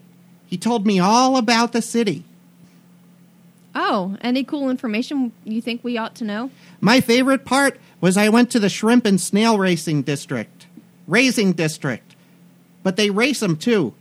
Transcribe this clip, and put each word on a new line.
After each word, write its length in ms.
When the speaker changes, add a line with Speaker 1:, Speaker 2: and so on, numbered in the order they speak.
Speaker 1:
He 100
told 300
me 120
all 380
about 360
the 80
city. 420
Speaker 2:
Oh, 460
any 220
cool 260
information 600
you 180
think 220
we 140
ought 180
to 80
know? 260
Speaker 1:
My 220
favorite 420
part 340
was 160
I 140
went 220
to 80
the 100
shrimp 360
and 140
snail 380
racing 460
district. 640
Raising 460
district. 600
But 120
they 140
race 340
'em, 140
too. 440